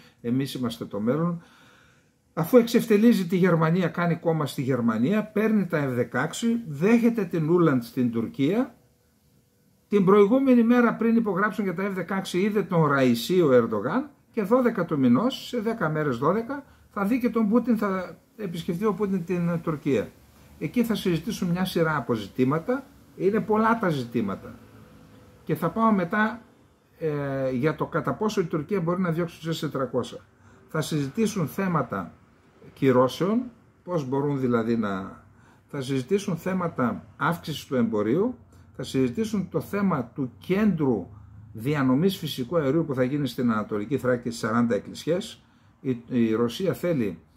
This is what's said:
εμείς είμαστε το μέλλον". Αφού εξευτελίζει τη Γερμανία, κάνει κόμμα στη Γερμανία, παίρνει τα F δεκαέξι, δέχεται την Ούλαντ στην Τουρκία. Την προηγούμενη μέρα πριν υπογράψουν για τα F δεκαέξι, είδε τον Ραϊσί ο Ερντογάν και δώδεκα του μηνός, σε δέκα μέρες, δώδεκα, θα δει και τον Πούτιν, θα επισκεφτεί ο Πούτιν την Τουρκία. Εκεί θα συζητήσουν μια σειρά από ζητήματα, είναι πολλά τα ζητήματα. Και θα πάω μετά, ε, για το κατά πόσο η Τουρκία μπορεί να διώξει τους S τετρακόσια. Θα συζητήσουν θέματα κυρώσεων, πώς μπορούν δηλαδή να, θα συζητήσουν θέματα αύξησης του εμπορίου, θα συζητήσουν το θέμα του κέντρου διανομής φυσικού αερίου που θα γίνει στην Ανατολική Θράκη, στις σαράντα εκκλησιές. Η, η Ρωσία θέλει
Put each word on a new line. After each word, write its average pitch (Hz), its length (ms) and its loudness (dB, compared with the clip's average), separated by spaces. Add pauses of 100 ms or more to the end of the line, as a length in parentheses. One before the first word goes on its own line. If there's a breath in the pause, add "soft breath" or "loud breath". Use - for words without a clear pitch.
(200 loud breath)
εμείς 131 340 -2
είμαστε 120 300 -6
το 101 160 -8
μέλλον". 165 420 -2 (920 soft breath)
Αφού 165 220 2
εξευτελίζει 220 720 4
τη 185 100 0
Γερμανία, 165 520 4
κάνει 170 280 0
κόμμα 156 300 -2
στη 139 160 -6
Γερμανία, 123 640 0
παίρνει 214 420 0
τα 151 180 -2
F 131 100 -2
δεκαέξι, 156 720 -2
δέχεται 220 560 2
την 160 240 -2
Ούλαντ 156 340 4
στην 120 280 -2
Τουρκία. 135 640 -2 (1120)
Την 202 160 4
προηγούμενη 233 580 6
μέρα 233 320 4
πριν 226 220 2
υπογράψουν 208 480 0
για 185 100 -4
τα 196 160 -4
F - 40 -6
δεκαέξι, 185 440 -4
είδε 202 240 2
τον 165 240 2
Ραϊσί 135 540 2
ο 143 120 4
Ερντογάν 120 580 2 (200)
και 220 120 -4
δώδεκα 220 420 2
του 156 140 -2
μηνός, 135 500 2
σε 240 120 -4
δέκα 220 280 -2
μέρες, 151 300 -2
δώδεκα, 226 460 -2 (260 soft breath)
θα 202 140 -4
δει 233 160 0
και 240 100 0
τον 226 180 0
Πούτιν, 233 280 2
θα 185 420 -4 (180)
επισκεφτεί 175 480 -6
ο 208 100 0
Πούτιν 196 300 -2
την 170 380 -2
Τουρκία. 139 480 -2 (480 soft breath)
Εκεί 233 260 -2
θα 233 100 -2
συζητήσουν 180 540 -2
μια 180 160 0
σειρά 160 320 0
από 127 180 -2
ζητήματα, 143 720 -2 (320)
είναι 196 240 0
πολλά 220 380 2
τα 196 100 -2
ζητήματα. 117 680 -4 (840)
Και 165 100 -4
θα 165 160 -2
πάω 226 220 2
μετά, 214 500 0 (560)
ε, 139 520 -4
για 139 240 0
το 143 120 -4
κατά 151 280 -2
πόσο 214 260 -2
η 180 40 -2
Τουρκία 165 360 -4
μπορεί 175 200 -2
να 180 100 0
διώξει 170 300 -4
τους 160 180 -6
S - 20 -10
τετρακόσια. 131 580 -4 (500 soft breath)
Θα 160 120 -4
συζητήσουν 160 680 -2
θέματα 156 680 -4 (580)
κυρώσεων, 131 720 2 (420)
πώς 160 240 -4
μπορούν 139 320 0
δηλαδή 117 360 2
να, 98 480 -4 (420 soft breath)
θα 147 140 -10
συζητήσουν 139 560 -2
θέματα 165 720 -2 (100)
αύξησης 156 480 -4
του 143 100 -6
εμπορίου, 117 600 0 (420 soft breath)
θα 240 60 -10
συζητήσουν 185 680 -2
το 160 120 -4
θέμα 185 440 -2
του 131 340 -8
κέντρου 156 680 0 (460 loud breath)
διανομής 139 640 0
φυσικού 135 400 -6
αερίου 151 280 2
που 143 100 -6
θα 131 80 0
γίνει 143 240 0
στην 123 240 0
Ανατολική 107 480 -2
Θράκη, 123 300 -2
στις 113 120 -8
σαράντα 117 340 2
εκκλησιές. 151 720 -4 (360 soft breath)
Η, 127 280 -4
η 117 240 2
Ρωσία 120 400 0
θέλει 127 460 -2 (180 soft breath)